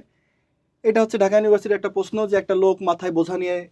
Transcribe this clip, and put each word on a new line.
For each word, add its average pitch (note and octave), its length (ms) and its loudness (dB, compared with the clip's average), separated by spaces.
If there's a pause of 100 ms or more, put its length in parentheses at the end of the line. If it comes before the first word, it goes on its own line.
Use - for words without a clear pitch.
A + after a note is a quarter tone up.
(840)
এটা A3 200 2
হচ্ছে A3 160 -2
ঢাকা G3 180 2
ইউনিভার্সিটির G#3 400 2
একটা G3 120 -6
প্রশ্ন, G3 280 -6 (100)
যে G3+ 100 0
একটা F#3+ 180 -2
লোক F#3+ 280 2
মাথায় F3+ 300 -2
বোঝা E3 260 -2
নিয়ে F3+ 180 -4 (160)